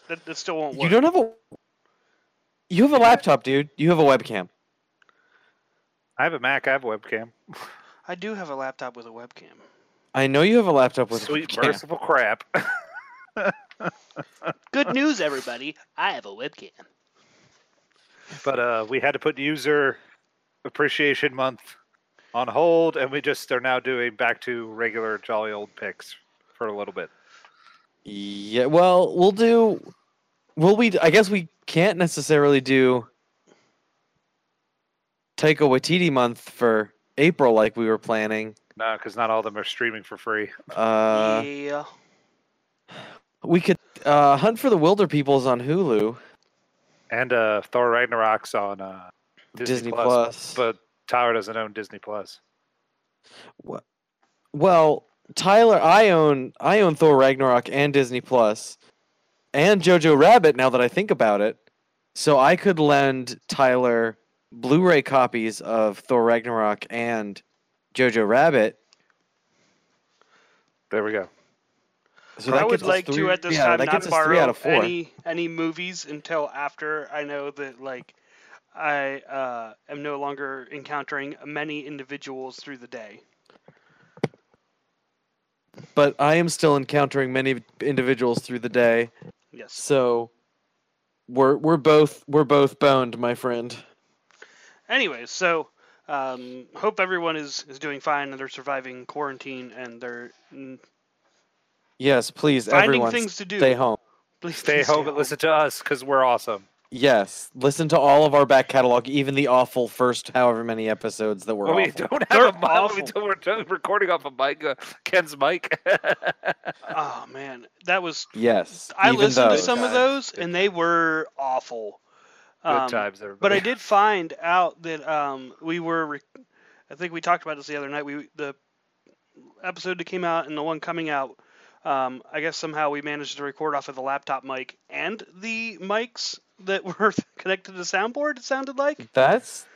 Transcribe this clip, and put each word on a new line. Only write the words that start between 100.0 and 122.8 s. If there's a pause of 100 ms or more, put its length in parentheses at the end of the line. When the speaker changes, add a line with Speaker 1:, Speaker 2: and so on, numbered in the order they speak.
Speaker 1:
they're, (220)
mm, (1200)
Speaker 2:
Yes,
please,
Speaker 1:
finding
Speaker 2:
everyone,
Speaker 1:
things
to
do.
Speaker 2:
stay
home. (440)
Speaker 1:
Please,
Speaker 3:
Stay
Speaker 1:
please
Speaker 3:
home
Speaker 1:
stay
Speaker 3:
and
Speaker 1:
home.
Speaker 3:
listen
to
us,
'cause
we're
awesome. (240)
Speaker 2:
Yes,
listen
to
all
of
our
back
catalog,
even
the
awful
first
however
many
episodes
that
were
Speaker 3:
Well,
we
Speaker 2:
awful.
Speaker 3:
don't
have
Speaker 1:
They're
Speaker 3:
a
mic.
Speaker 1:
awful.
Speaker 3:
We're
recording
off
of
Mike,
uh, (300)
Ken's
mic.
<laughs> (1080)
Speaker 1:
Oh,
man, (200)
that
was
Speaker 2:
Yes,
Speaker 1:
I
Speaker 2:
even
Speaker 1:
listened
to
Speaker 2:
those.
Speaker 1:
some
of
Speaker 3:
Good
Speaker 1:
those,
Speaker 3:
times.
Speaker 1:
and
they
were (120)
awful. (600)
Speaker 3:
Good
Speaker 1:
Um,